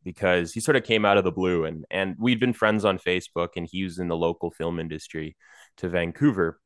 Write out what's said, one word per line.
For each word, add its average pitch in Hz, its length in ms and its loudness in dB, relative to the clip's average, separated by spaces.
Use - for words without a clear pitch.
because 90 480 0
he 113 80 -6
sort 147 160 2
of 120 80 0
came 110 180 4
out 101 140 6
of 92 80 2
the 90 60 2
blue, 87 340 0
and, 80 260 -8
and 95 260 -2
we'd 117 220 2
been 123 140 0
friends 107 320 2
on 95 120 2
Facebook, 90 600 -2
and 85 120 -6
he 92 140 -6
was 90 160 -8
in 90 80 -4
the 85 80 -2
local 85 340 -2
film 85 300 -4
industry 78 560 -10
to 90 120 -6
Vancouver. 87 760 0